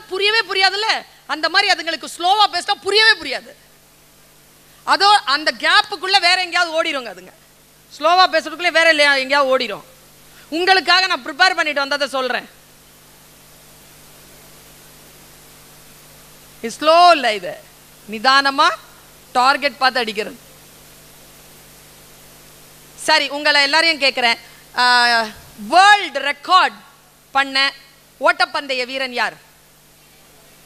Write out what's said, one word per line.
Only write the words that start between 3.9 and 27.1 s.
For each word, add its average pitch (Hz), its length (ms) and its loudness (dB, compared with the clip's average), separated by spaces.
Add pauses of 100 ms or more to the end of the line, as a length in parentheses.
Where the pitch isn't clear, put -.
அதோ 381 420 2
அந்த 294 320 -2
கேப்புக்குள்ள 381 600 0
வேற 359 220 2
எங்கேயாவது 339 420 -2
ஓடிடுங்க 285 220 -6
அதுங்க. 185 260 -18 (680)
ஸ்லோவா 349 360 4
பேசுறதுக்குள்ளே 311 380 -2
வேற 330 180 4
இல்லையா 294 240 4
எங்கேயாவது 262 440 0
ஓடிடும். 202 260 -6 (680)
உங்களுக்காக 359 580 2
நான் 302 180 -4
prepare 349 300 2
பண்ணிட்டு 302 240 -2
வந்ததை 277 280 -4
சொல்றேன். 254 520 -6 (4000)
இது 226 180 -10
ஸ்லோ 339 320 6
இல்ல, 247 240 0
இது 180 220 -10 (540)
நிதானமா 269 580 0 (640)
target 262 440 -2
பார்த்து 254 220 -2
அடிக்கிறது. 208 400 -8 (2750)
சரி, 302 260 0
உங்களை 294 320 0
எல்லாரையும் 311 400 0
கேட்குறேன், 240 360 0 (400)
ஆ, 240 500 2 (400)
world 359 520 4
record 285 540 0 (580)